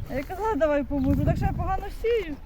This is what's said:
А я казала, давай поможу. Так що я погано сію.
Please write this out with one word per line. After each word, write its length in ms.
А 40
я 80
казала, 320
давай 280
поможу. 420
Так 120
що 80
я 120
погано 260
сію. 320